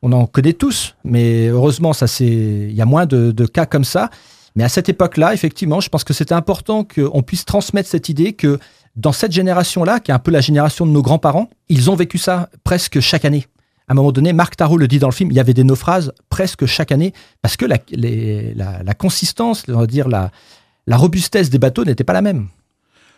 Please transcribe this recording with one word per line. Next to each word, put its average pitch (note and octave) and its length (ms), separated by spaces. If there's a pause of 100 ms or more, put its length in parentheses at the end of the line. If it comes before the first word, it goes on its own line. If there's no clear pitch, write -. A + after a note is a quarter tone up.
On B2 100
en B2 140
connaît C#3 260
tous, - 500
mais A#2 460
heureusement, C#3 440
ça, C3 140
c'est, - 180
il G#2+ 500
y G#2+ 60
a A2 60
moins D#3 200
de, A#2+ 260
de A#2 120
cas D#3 220
comme C#3+ 180
ça. G3+ 240 (460)
Mais A2 80
à A#2+ 60
cette F3+ 200
époque-là, F3 460
effectivement, E3 460
je - 80
pense - 160
que D3 100
c'était - 180
important G3 520
qu'on D3 380
puisse F3 220
transmettre G3+ 440
cette E3 200
idée E3+ 260
que C#3+ 260 (360)
dans A2+ 140
cette F#3 220
génération-là, F3+ 640
qui F#3 140
est - 20
un B2+ 60
peu - 100
la D#3+ 100
génération D3 460
de D3+ 60
nos D3 100
grands-parents, D3+ 480 (180)
ils C3+ 220
ont G3 60
vécu E3+ 200
ça F3+ 320 (140)
presque F3 380
chaque - 240
année. C#3+ 240 (400)
À - 40
un - 40
moment C#3 160
donné, C#3+ 200
Marc E3 220
Tarot E3 220
le D3+ 100
dit C3 140
dans C3+ 80
le B2+ 40
film, F3+ 200
il - 20
y B2+ 60
avait B2+ 120
des B2+ 120
naufrages C#3 480 (160)
presque - 380
chaque - 260
année D#3+ 200 (300)
parce - 140
que - 100
la, A2+ 120 (120)
les, A2+ 640
la, F#2+ 300
la F#2+ 100
consistance, A#3 720
on A#2 140
va A#2 80
dire C3 180
la, F#2+ 240 (560)
la A#2+ 100
robustesse E3+ 540
des C3+ 80
bateaux C3 260
n'était B2 200
pas - 80
la F#2 100
même. E3 240 (720)